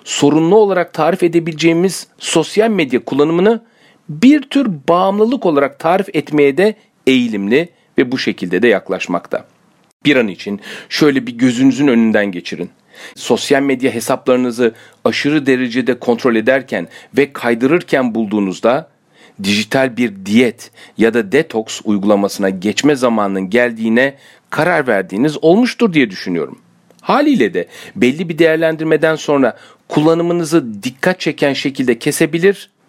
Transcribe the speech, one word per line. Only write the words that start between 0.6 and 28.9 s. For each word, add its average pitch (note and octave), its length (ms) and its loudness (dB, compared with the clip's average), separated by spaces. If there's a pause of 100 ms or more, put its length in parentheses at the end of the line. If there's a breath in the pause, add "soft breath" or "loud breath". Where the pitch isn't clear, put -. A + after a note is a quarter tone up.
tarif E3 300 0
edebileceğimiz E3 840 0 (100)
sosyal G3+ 520 0
medya C3+ 360 -2
kullanımını E3+ 560 2 (480 soft breath)
bir B3+ 320 4
tür C4+ 260 -2 (220)
bağımlılık G3 560 2
olarak C#3 340 0
tarif F#3 360 0
etmeye C#3+ 420 2
de G#3 180 2 (320 soft breath)
eğilimli B2 640 2 (280 soft breath)
ve C3 140 2
bu C3 60 -2
şekilde F#2 440 -4
de A#2+ 60 4
yaklaşmakta. F2+ 800 -2 (600)
Bir C#3 100 4
an A#2 120 2
için G2+ 320 -8 (300 loud breath)
şöyle C3+ 380 0
bir B2 40 -8
gözünüzün B2+ 560 2
önünden A2 440 2
geçirin. - 380 -10 (460 loud breath)
Sosyal - 460 0
medya C3 300 0
hesaplarınızı B2 800 0 (320 loud breath)
aşırı C#3+ 400 -2
derecede B2+ 540 0
kontrol A#2 360 0
ederken A2+ 520 -2 (300 loud breath)
ve C3+ 160 2
kaydırırken B2 800 0
bulduğunuzda G#2+ 760 -2 (540 soft breath)
dijital A2 540 -2
bir G2+ 280 -4
diyet A2+ 460 0 (260 loud breath)
ya A2 160 2
da G#2+ 180 -2
detoks A2+ 520 -2
uygulamasına G2+ 640 0
geçme G2+ 460 0
zamanının G2+ 540 -2
geldiğine A#2+ 640 0 (340 soft breath)
karar D#3 380 0
verdiğiniz A2 560 -2
olmuştur G#3+ 500 2
diye C3 160 2
düşünüyorum. E2+ 500 -6 (420)
Haliyle G#3+ 520 0
de F2 140 -4 (280 loud breath)
belli C#3 340 0
bir D#3+ 80 -8
değerlendirmeden D#3+ 800 0